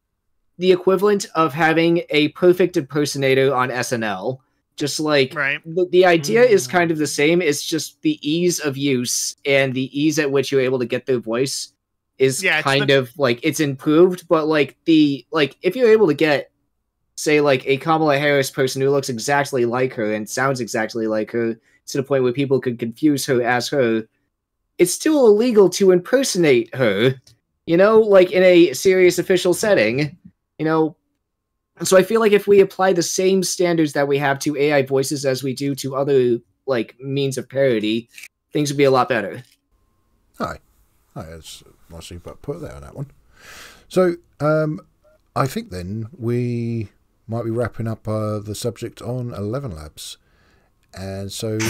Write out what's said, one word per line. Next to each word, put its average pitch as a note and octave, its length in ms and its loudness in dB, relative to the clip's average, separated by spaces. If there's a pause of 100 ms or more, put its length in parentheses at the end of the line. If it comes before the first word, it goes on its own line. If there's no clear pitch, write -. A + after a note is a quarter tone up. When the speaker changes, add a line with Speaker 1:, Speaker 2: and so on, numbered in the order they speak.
(580)
Speaker 1:
the F#3 160 2
equivalent F#3+ 520 2 (100)
of D#3+ 180 0
having E3 560 2
a D3+ 200 2
perfect F3+ 480 2
impersonator C#3 760 0
on B2+ 160 -2
S B2 220 -6
N A2+ 100 -4
L. G#2+ 380 -6 (340)
Just, - 240 -6
like, D3 340 0
Speaker 2:
Right. D3 320 -6
Speaker 1:
the, F3 240 -2
the F3+ 160 4
idea F3+ 380 2
is G3+ 240 4
Speaker 3:
Mm. - 40 -14
Speaker 1:
kind E3+ 200 2
of D#3+ 60 -4
the D3 100 -2
same. D#3 340 2
It's D3 220 -2
just - 380 -8
the D#3 200 -2
ease E3 380 -2
of C#3+ 160 -4
use C3 680 -4
and C3+ 280 2
the C3 240 -4
ease D3 220 0
at C#3+ 120 -2
which C3+ 200 0
you're C3+ 80 2
able B2+ 200 0
to B2 60 -4
get B2 200 -6
their B2+ 140 -2
voice A#2+ 520 -6 (460)
is C3+ 260 0
Speaker 2:
Yeah, E3+ 140 0
it's D3+ 80 -2
Speaker 1:
kind C#3 240 2
Speaker 2:
the C#3 80 6
Speaker 1:
of, B2+ 200 -4
like, B2 240 0
it's D#3 200 -2
improved, D#3 680 2
but, D#3+ 200 0
like, D3+ 360 0
the, D3 480 2
like, D3+ 300 -2
if F#3 160 -2
you're B3 120 4
able A3 180 6
to D3 60 2
get, D3 380 0 (640)
say, D3+ 240 0
like, C#3 260 2
a C3+ 120 0
Kamala D3+ 420 0
Harris C#3+ 320 0
person C3+ 300 -2
who C#3 80 0
looks C#3 180 0
exactly C3+ 560 -2
like A#2+ 300 -2
her G#2+ 200 -4
and G#2+ 160 -6
sounds C3 300 -2
exactly A2 480 -6
like G#2+ 240 -4
her A#2 260 -4 (280)
to - 120 -10
the C3 60 -2
point C3+ 200 -2
where B2 100 0
people C3 260 -2
could B2 180 -6
confuse C3+ 500 -2
her B2 140 0
as A#2+ 280 -2
her, A2+ 360 0 (720)
it's F3 140 2
still D4+ 340 2
illegal G#3 440 6
to F#3+ 220 2
impersonate F3+ 840 2
her, B2 400 2 (500)
you E3 120 0
know, A3 240 6
like, G3 300 6
in F#3 120 2
a F3 300 6
serious F#3 460 2
official F3+ 340 0
setting, C#3+ 640 0 (420)
you D#3 60 -4
know? D#3+ 320 0 (840)
So F#3 140 4
I F#3 60 6
feel A3 180 0
like G#3+ 100 2
if G3+ 160 2
we G3+ 140 6
apply F#3+ 320 2
the E3+ 100 0
same F#3+ 400 0
standards E3+ 480 0
that C#3+ 160 -2
we C#3+ 100 0
have C#3 220 0
to D3 160 -4
A C#3+ 160 0
I C#3+ 120 2
voices C3+ 420 -2
as C3 180 -2
we C3+ 100 -4
do C#3 220 -6
to C3+ 220 -8
other, B2+ 420 2 (280)
like, A#2+ 340 -4
means C3+ 360 -4
of A#2 120 -8
parody, A#2 580 0 (460)
things D3 180 -2
would C#3 60 -8
be C#3+ 80 4
a C3 60 4
lot B2 180 2
better. G#2 340 -4 (960)
Speaker 4:
Hi. - 220 -8 (560)
Hi, G#2+ 140 -14
that's D#2+ 340 -20 (260)
nicely E2 300 -18
put, - 220 -18
put D#3 200 -12
there A2+ 120 -14
on C#2 80 -18
that C#2+ 140 -20
one. C#3 160 -14 (800)
So, F3+ 260 0 (240)
um, D#3 400 -2 (560)
I C3+ 120 -2
think A3+ 220 -10
then F#2+ 380 -10 (100)
we A#2 760 -4 (360)
might A2+ 160 -6
be A2+ 80 -6
wrapping A2+ 380 -6
up, A2 180 -10
uh, G#2+ 320 -4
the G#2 160 -10
subject - 460 -10
on A#2+ 320 -8
Eleven G#2+ 420 -8
Labs. - 420 -18 (760)
And F#2+ 360 -10
so A2 280 -6 (120)